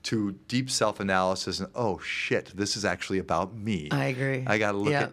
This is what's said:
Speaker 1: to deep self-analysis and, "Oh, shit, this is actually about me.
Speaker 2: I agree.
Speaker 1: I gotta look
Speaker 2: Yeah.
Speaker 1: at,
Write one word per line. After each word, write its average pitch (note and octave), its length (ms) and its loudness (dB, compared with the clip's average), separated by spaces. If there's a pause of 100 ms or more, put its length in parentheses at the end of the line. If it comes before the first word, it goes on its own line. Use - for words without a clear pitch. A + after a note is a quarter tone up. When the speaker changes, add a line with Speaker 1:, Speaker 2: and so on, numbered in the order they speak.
Speaker 1:
to G#2 300 0 (160)
deep C3 200 2
self-analysis F#2+ 920 2
and, F#2 120 -4
"Oh, G#2+ 260 0
shit, - 540 -2
this G2 220 0
is G2+ 80 -4
actually F#2 360 0
about F#2 360 0
me. G2+ 340 -2
Speaker 2:
I C#3 180 0
agree. C3 380 -2
Speaker 1:
I G#2+ 120 2
gotta G#2 200 2
look G#2 140 2
Speaker 2:
Yeah. C#3+ 120 2
Speaker 1:
at, C3 100 -2